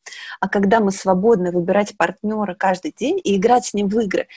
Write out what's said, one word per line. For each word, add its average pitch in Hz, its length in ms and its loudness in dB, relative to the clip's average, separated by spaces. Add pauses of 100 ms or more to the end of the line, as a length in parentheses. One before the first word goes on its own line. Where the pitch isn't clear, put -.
(400)
А 190 80 -4
когда 202 320 2
мы 196 120 0
свободны 190 600 2
выбирать 190 460 0
партнера 208 560 -4
каждый 180 440 -2
день 330 260 -2
и 202 120 0
играть 233 300 2
с - 80 -6
ним 202 160 0
в 214 100 0
игры, 185 380 -2